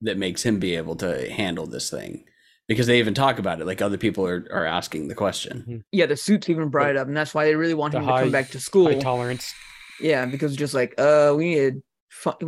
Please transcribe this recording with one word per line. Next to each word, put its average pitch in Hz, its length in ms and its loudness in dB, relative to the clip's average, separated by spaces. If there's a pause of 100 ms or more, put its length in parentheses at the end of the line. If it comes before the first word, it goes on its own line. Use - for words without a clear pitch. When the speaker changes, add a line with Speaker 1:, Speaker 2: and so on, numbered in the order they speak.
Speaker 1:
that 107 160 -4
makes 92 260 -4
him 107 160 2
be 90 160 -2
able 82 200 -6
to 78 360 -4
handle 85 340 -4
this - 240 -8
thing? 58 340 -12 (440)
Because 113 180 2
they 120 140 6
even 110 140 2
talk 131 260 2
about 87 200 -2
it, 78 60 -6
like, 92 160 -4
other 101 160 0
people 98 280 0
are, 90 260 -4
are 90 140 -2
asking 80 420 -4
the - 80 -10
question. - 460 -4
Speaker 2:
Mm-hmm. 117 140 -12 (140)
Speaker 3:
Yeah, 175 160 2
the 143 100 0
suits 208 320 0
even 160 200 0
brought 143 160 2
Speaker 2:
The 143 60 2
Speaker 3:
it 139 80 0
up, 135 100 -4
and 143 80 -4
that's 151 180 -4
why 151 120 2
they 156 100 4
really 165 180 0
want 151 180 -2
Speaker 2:
the 139 60 -2
Speaker 3:
him - 80 -4
to 127 60 0
come 127 140 4
Speaker 2:
high, - 40 2
Speaker 3:
back 135 200 0
to 135 100 -12
school. 185 260 4
Speaker 2:
high 147 140 4
tolerance. 123 520 -2 (480)
Speaker 3:
Yeah, 139 260 0
because 139 280 -4
just 135 200 -4
like, 127 220 0
uh, 147 400 6
we 170 200 0
need - 0 - (160)
to 139 100 -8 (280)
fi-, - 260 -6 (120)